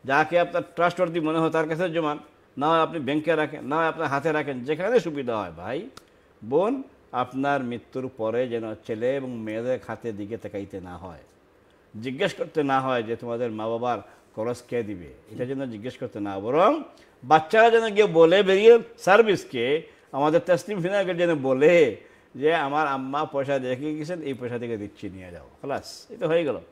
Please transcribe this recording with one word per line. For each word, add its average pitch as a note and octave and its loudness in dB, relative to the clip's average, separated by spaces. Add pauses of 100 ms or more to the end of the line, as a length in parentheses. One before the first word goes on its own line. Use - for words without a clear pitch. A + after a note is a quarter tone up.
যাকে D#3 2
আপনার E3+ -2 (120)
ট্রাস্টওয়ার্দি E3+ 0
মনে D#3 -2
হয় D#3+ 2
তার D#3+ 0
কাছে E3 -2
জমান, D#3 -4 (400)
না C#3+ 0
হয় E3 4
আপনি D#3 0
ব্যাংকে D3+ 0
রাখেন, D3+ -4
না C#3 -2
হয় E3 2
আপনার D#3 -4
হাতে C#3 0
রাখেন, C#3 -4
যেখানে F3+ 0
সুবিধা C#3+ -4
হয়। G2 -4
ভাই A2 -10 (560)
বোন, F#3+ 0 (300)
আপনার C3+ -2
মৃত্যুর B2 -8
পরে A#2 -2
যেন A2+ -6
ছেলে A#2+ -4
এবং C3 -6
মেয়েদের A2+ -4
খাতে A2+ -10
দিকে G#2 -10
তাকাইতে G2 -10
না F2+ -14
হয়, F2 -16 (840)
জিজ্ঞেস C3+ -4
করতে D#3+ -2
না C3+ 2
হয় C3 0
যে A2+ -6
তোমাদের A#2 -4
মা A2 -6
বাবার A#2 -2 (360)
খরচ A#2 -6
কে A#2+ -4
দিবে, F#2+ -10 (220)
এটা A#2 -8
যেন C3+ -6
জিজ্ঞেস A2+ -10
করতে A2+ -10
না, G2+ -6
বরং F3 2 (420)
বাচ্চারা D#3 6
যেন A3+ 2
গিয়ে G#3 6
বলে E3 8
বেরিয়ে G#3 8 (200)
সার্ভিসকে, E3 2 (300)
আমাদের D3+ 2
তাসলিম F3+ 0
ফিনাকে F#3 -2
যেন E3+ 2
বলে C3+ 4 (380)
যে, C#3+ 2
"আমার D3+ 0
আম্মা C3+ -4
পয়সা C#3 -2
রেখে B2+ -4
গেছেন, D#3 -8
এই C#3+ -6
পয়সা A#2+ -8
থেকে A#2 -6
দিচ্ছি, G2+ -12
নিয়ে F#2 -16
যাও, D#2+ -18 (140)
খালাস, - -10
এটা - -6
হয়ে E3+ 2
গেল।" A2 -2 (120)